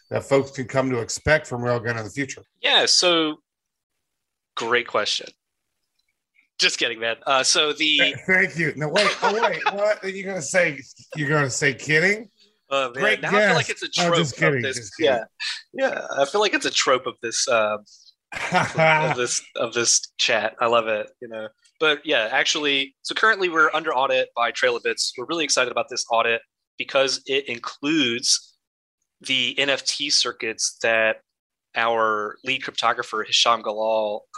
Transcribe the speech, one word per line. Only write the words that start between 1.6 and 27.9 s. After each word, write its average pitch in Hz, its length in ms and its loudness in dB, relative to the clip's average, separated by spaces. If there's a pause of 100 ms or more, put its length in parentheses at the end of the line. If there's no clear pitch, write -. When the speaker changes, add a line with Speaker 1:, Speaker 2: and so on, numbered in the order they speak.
Speaker 1:
Railgun 120 360 -2
in 110 60 -6
the 101 60 -12
future? 135 320 -8 (180)
Speaker 2:
Yeah, 240 260 2
so 160 520 2 (1160)
great 117 300 0
question. - 420 -4 (1300)
Just 175 200 0
kidding, 117 220 -2
man. 113 160 -2 (100)
Uh, 135 160 2
so 151 300 2
the 151 260 0
Speaker 1:
Th-, 139 180 2 (100)
thank 185 320 2
you. 160 180 -2
No, 151 120 -4
wait, 196 200 2 (140)
oh, 453 180 0
wait, - 240 0
<laughs> 415 80 0
what 311 320 0
are 190 40 -4
you 190 160 -8
gonna 185 180 -6
say? 165 360 0 (380)
You're 147 120 -2
gonna 143 220 2
say 139 240 0
kidding? 185 540 0 (420)
Speaker 2:
Uh, 135 240 0
man, 135 80 -4
Speaker 1:
Great - 180 0
Speaker 2:
now 147 80 -4
I 208 180 4
feel 185 80 4
like - 120 0
Speaker 1:
guess. - 160 -8
Speaker 2:
it's 165 160 -6
a 180 40 2
Speaker 1:
No, 175 60 4
Speaker 2:
trope 170 100 4
Speaker 1:
just 156 180 -2
kidding, 160 200 2
Speaker 2:
of 120 60 0
this. 131 160 -4
Speaker 1:
just 110 180 -14
kidding. 151 160 4 (640)
Speaker 2:
Yeah, 262 160 0
yeah. - 160 -8 (120)
I 139 60 4
feel 202 160 0
like 208 140 2
it's 214 100 -2
a 135 60 -2
trope 127 360 2
of 117 160 -6
this, - 240 -4
uh, 107 300 2 (560)
Speaker 1:
<laughs> - 200 -6
Speaker 2:
of 160 640 4
this, 123 260 -2 (120)
of 120 200 -2
this 117 260 2 (160)
chat. 110 440 2
I 123 60 4
love 117 220 4
it. 107 200 -2 (120)
You 120 80 -14
know, 110 200 -10 (300)
but 151 260 2
yeah, 123 280 2
actually, 143 680 0
so - 120 -6
currently 196 340 2
we're 160 240 4
under 156 220 -2
audit 127 400 2
by 117 160 0
Trail 123 260 0
of 110 60 -8
Bits. - 340 -2
We're 123 100 -8
really 160 180 -2
excited 127 260 0
about 120 200 -2
this 120 200 -6
audit 117 300 2 (380)
because 135 480 0
it 135 220 -2
includes 131 1080 -2 (640)